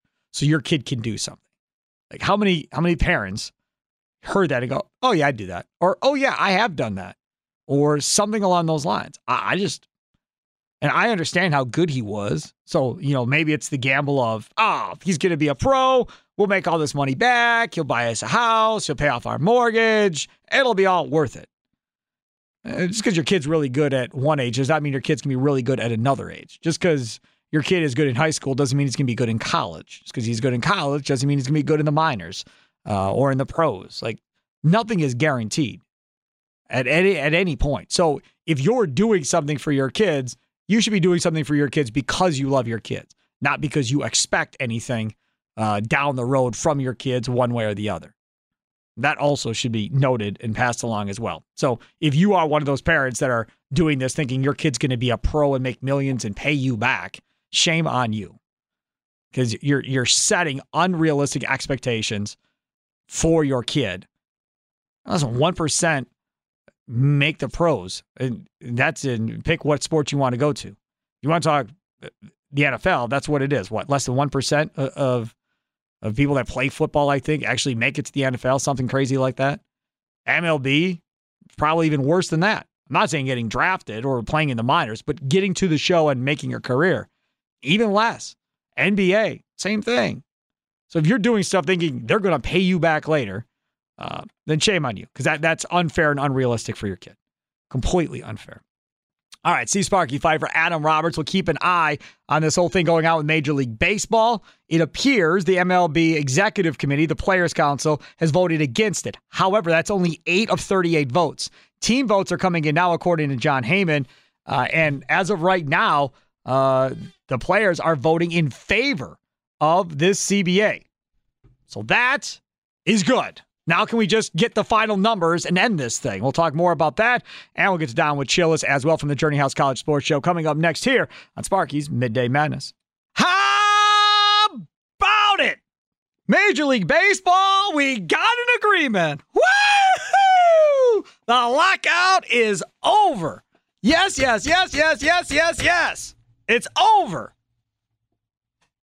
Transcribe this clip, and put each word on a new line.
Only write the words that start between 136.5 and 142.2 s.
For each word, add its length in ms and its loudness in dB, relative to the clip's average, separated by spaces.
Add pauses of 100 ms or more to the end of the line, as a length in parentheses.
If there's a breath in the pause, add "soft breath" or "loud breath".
League 220 2
Baseball, 880 2
we 240 0
got 220 -2
an 380 2
agreement. 640 2 (120)
Woo-hoo! 1700 4 (220 soft breath)
The 60 0
lockout 960 2